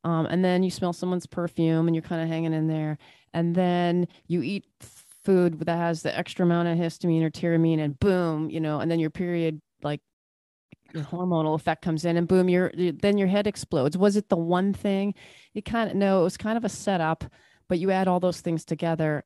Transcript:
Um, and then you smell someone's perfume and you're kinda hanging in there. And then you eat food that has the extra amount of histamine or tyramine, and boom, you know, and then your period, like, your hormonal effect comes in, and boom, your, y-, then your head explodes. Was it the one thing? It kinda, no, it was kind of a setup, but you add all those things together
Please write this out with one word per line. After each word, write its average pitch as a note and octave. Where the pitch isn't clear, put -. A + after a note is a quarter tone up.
Um, E3
and F3+
then F3+
you F3+
smell F3
someone's F3+
perfume E3
and E3
you're D#3+
kinda E3
hanging E3
in D#3
there. D#3
And E3+
then F3
you E3+
eat G3
food F3
that E3
has E3+
the -
extra -
amount E3+
of E3
histamine E3
or D#3+
tyramine, E3
and D3
boom, E3+
you D#3+
know, D3+
and E3
then E3
your D#3
period, E3+
like, D3
your D#3+
hormonal E3+
effect D#3+
comes D#3+
in, E3+
and E3+
boom, F#3
your, F3+
y-, F3
then G3+
your G3
head G3+
explodes. D#3
Was G3+
it G3+
the F#3
one F3+
thing? G3
It G#3+
kinda, A3
no, G3
it -
was F#3
kind G#3+
of A3+
a F#3+
setup, E3
but F3+
you F#3+
add F#3
all F3+
those F3+
things E3
together D#3+